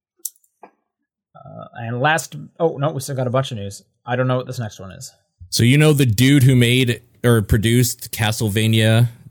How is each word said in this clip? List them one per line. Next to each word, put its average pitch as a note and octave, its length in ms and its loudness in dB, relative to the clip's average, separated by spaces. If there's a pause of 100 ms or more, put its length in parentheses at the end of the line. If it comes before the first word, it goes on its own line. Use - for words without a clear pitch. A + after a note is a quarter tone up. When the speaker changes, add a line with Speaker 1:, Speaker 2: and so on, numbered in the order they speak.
(640)
Speaker 1:
Uh, - 60 -20 (1040)
and A#2 260 -8
last, D#3 340 -2 (240)
oh, D#3+ 180 -2
no, C#3+ 140 -2
we C3+ 100 -8
still C#3 140 -10
got B2 120 -4
a A#2 40 -6
bunch C3 200 -2
of A#2 60 -10
news. G2 260 -12 (220)
I A#2+ 100 -6
don't B2+ 120 -2
know B2+ 100 0
what B2+ 100 -8
this B2+ 120 -12
next A2 200 -10
one F#2 120 -16
is. - 200 -20 (380)
Speaker 2:
So - 140 0
you B2+ 140 4
know D3+ 160 4
the C#3 140 2
dude C3 360 4
who C3 120 6
made B2 480 2 (200)
or A#2+ 200 4
produced A#2 680 0
Castlevania, A2 1000 0 (220)